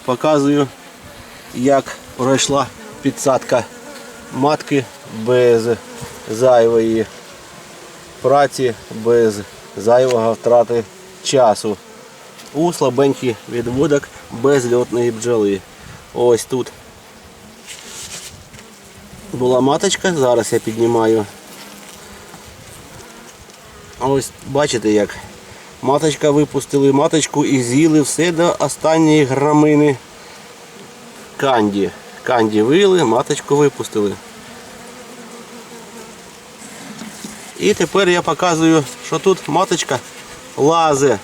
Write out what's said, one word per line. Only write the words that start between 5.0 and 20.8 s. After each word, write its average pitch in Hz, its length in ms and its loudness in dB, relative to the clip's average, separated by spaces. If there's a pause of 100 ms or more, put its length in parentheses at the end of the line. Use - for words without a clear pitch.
без 120 460 4 (640)
зайвої 113 760 2 (1160)
праці, 135 520 2 (300)
без 117 300 4 (420)
зайвого 117 560 2
втрати 117 520 2 (380)
часу. 110 540 0 (800)
У 165 180 0
слабенький 131 640 0 (160)
відводок 131 560 -2 (220)
без 120 420 2
льотної 120 380 0
бджоли. 107 500 -2 (540)
Ось 120 300 2
тут 123 280 -6 (2500)
була 127 280 2
маточка, 170 540 0
зараз 123 380 2
я 117 60 0
піднімаю. 113 680 0 (2750)